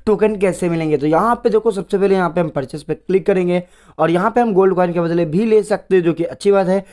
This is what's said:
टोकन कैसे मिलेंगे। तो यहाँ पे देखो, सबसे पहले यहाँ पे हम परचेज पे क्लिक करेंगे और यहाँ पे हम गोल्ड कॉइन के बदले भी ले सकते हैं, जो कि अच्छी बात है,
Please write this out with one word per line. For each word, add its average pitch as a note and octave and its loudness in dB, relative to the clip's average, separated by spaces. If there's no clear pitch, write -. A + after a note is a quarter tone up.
टोकन G#3+ 2
कैसे F3+ -2
मिलेंगे। D#3+ 0
तो C#3 -2
यहाँ F3 2
पे - -2
देखो, G#3+ 0
सबसे G3 -4
पहले G3 2
यहाँ F#3 0
पे F3 -2
हम E3 -2
परचेज - -8
पे D#3 -8
क्लिक - -2
करेंगे F3+ 0
और D#3+ 0
यहाँ F#3 0
पे B3 0
हम A#3 0
गोल्ड F#3 4
कॉइन F3+ 0
के E3+ -2
बदले E3+ 0
भी E3 -2
ले G#3+ 4
सकते G3 -2
हैं, F3+ 4
जो E3 0
कि E3 -4
अच्छी E3+ -2
बात G3 2
है, F#3+ 0